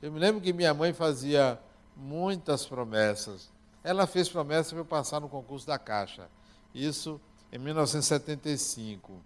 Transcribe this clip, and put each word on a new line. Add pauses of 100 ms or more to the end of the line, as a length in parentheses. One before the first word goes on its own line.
Eu
me
lembro
que
minha
mãe
fazia (340)
muitas
promessas. (320)
Ela
fez
promessa
para
eu
passar
no
concurso
da
Caixa. (460)
Isso (300)
em
mil
novecentos
e
setenta
e
cinco.